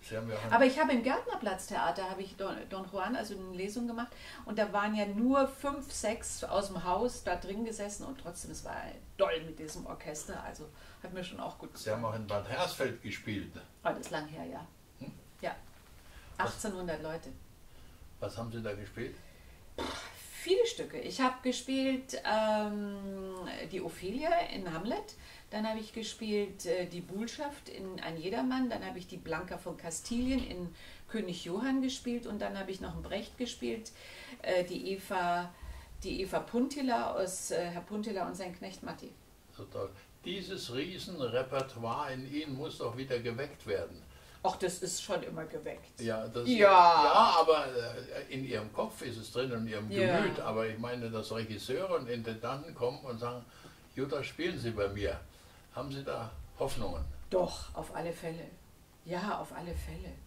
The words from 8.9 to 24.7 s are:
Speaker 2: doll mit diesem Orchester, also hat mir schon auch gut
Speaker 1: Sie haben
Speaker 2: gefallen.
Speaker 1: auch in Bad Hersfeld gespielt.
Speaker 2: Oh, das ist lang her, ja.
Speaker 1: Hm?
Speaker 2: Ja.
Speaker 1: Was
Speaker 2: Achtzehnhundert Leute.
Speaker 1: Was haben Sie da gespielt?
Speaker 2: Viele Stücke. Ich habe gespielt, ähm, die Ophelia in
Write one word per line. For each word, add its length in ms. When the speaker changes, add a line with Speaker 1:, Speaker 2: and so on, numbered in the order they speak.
Speaker 2:
doll 280
mit 140
diesem 260
Orchester, 580
also 220
hat 100
mir 100
schon 160
auch 200
gut 180
Speaker 1:
Sie 140
haben 100
Speaker 2:
gefallen. 140
Speaker 1:
auch 40
in 80
Bad 220
Hersfeld 540
gespielt. 520
Speaker 2:
Oh, 340
das 100
ist 100
lang 180
her, 180
ja. 220
Speaker 1:
Hm? 120
Speaker 2:
Ja. 140
Speaker 1:
Was 80
Speaker 2:
Achtzehnhundert 560
Leute. 260
Speaker 1:
Was 160
haben 160
Sie 120
da 100
gespielt? 420
Speaker 2:
Viele 220
Stücke. 340
Ich 220
habe 220
gespielt, 840
ähm, 680
die 100
Ophelia 500
in 220